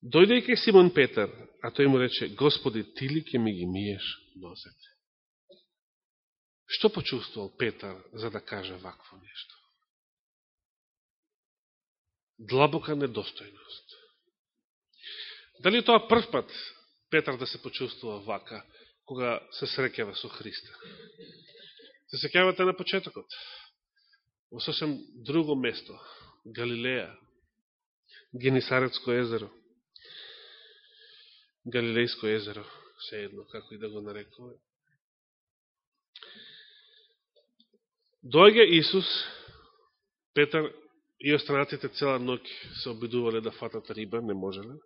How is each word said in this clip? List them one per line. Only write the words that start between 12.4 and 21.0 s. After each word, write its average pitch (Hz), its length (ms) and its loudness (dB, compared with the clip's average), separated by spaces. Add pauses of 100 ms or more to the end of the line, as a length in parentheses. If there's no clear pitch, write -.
недостојност. - 920 -8 (1700)
Дали 196 180 4
е 233 80 2
тоа 233 220 6
прв 226 240 4
пат - 200 -2 (580)
Петар 151 280 0
да 123 100 -6
се - 140 -10
почувствува 107 580 -10
вака 104 420 -10 (440)
кога 123 340 -4 (180)
се - 80 -8
среќава 117 480 -4
со - 160 -12
Христа? - 400 -16 (1400)